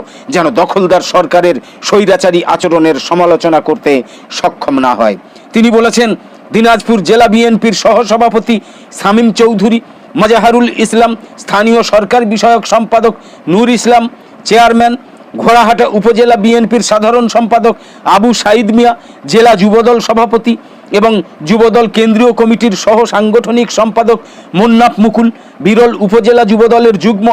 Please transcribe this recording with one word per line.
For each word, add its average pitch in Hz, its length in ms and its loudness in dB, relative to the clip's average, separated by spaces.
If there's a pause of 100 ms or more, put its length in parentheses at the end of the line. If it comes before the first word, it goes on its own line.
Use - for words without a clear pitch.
(280)
যেন 165 220 -2
দখলদার 185 520 0 (100)
সরকারের 175 440 0 (260)
স্বৈরাচারী 185 640 0
আচরণের 160 500 0 (120)
সমালোচনা 170 520 0
করতে 151 320 -4 (460)
সক্ষম - 400 -4
না 127 160 0
হয়। 107 220 -2 (360)
তিনি 226 180 2
বলেছেন, 226 380 0 (440)
দিনাজপুর 226 500 0
জেলা 220 260 2
বিএনপির 226 460 0
সহসভাপতি 226 840 0 (420)
শামীম 226 340 0
চৌধুরী, 226 460 0 (380)
মজাহারুল 226 520 2 (160)
ইসলাম, 226 280 0 (260)
স্থানীয় 226 440 0
সরকার 208 440 0
বিষয়ক 220 400 0
সম্পাদক 226 480 0 (320)
নূর 208 240 0
ইসলাম, 233 340 0 (400)
চেয়ারম্যান, 233 500 2 (420)
ঘোড়াহাটা 226 500 2 (120)
উপজেলা 233 380 2
বিএনপির 226 460 0
সাধারণ 220 460 0
সম্পাদক 226 460 0 (400)
আবু 208 200 2
সাইদ 208 420 -2
মিয়া, 240 160 2 (340)
জেলা 226 280 2
যুবদল 214 460 2
সভাপতি 226 540 -2 (380)
এবং 214 200 0 (340)
যুবদল 226 400 2 (100)
কেন্দ্রীয় 226 360 2
কমিটির 226 420 0 (100)
সহ 214 200 2
সাংগঠনিক 220 680 -2
সম্পাদক 226 460 0 (360)
মুন্নাফ 226 440 2
মুকুল, 226 300 0 (320)
বিরল 226 400 2
উপজেলা 226 440 2
যুবদলের 226 540 2
যুগ্ম 208 340 -2